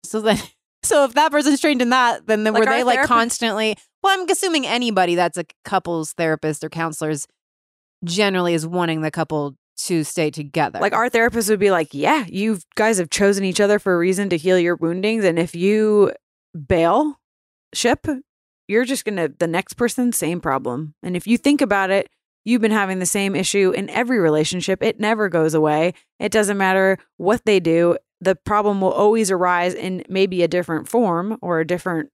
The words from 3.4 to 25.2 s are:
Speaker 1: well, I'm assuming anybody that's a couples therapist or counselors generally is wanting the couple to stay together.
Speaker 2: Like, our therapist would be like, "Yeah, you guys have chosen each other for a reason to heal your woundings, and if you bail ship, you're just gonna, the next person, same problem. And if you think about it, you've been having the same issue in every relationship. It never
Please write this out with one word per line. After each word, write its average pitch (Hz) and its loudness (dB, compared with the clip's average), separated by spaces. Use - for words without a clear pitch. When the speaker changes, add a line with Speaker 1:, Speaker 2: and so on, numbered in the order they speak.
Speaker 1:
well, 381 2
I'm 349 -6
assuming 330 0
anybody 190 0
that's 175 0
a 165 -8
couples 170 -4
therapist 156 -2
or 156 -10
counselors 156 -6
generally 180 0
is 160 -2
wanting 165 -2
the 156 -4
couple 151 -4
to 165 -2
stay 156 -4
together. 147 -4
Speaker 2:
Like, 196 -2
our 233 0
therapist 226 0
would 208 2
be 196 4
like, 165 0
"Yeah, 208 0
you 202 -4
guys 220 2
have 165 -4
chosen 196 2
each 185 -2
other 208 4
for 190 0
a - 0
reason 185 0
to 180 0
heal 180 2
your 170 2
woundings, 190 -2
and 170 2
if 170 -2
you 208 2
bail 190 2
ship, - -2
you're 226 2
just 254 -6
gonna, 180 -2
the 165 -2
next 170 -4
person, 240 -2
same 170 -4
problem. 135 -4
And 180 -6
if 170 -6
you 233 2
think 285 2
about 196 0
it, 196 0
you've 220 0
been 220 2
having 190 0
the 180 -4
same 196 -2
issue 190 2
in 196 -4
every 240 0
relationship. 160 0
It - -2
never 214 0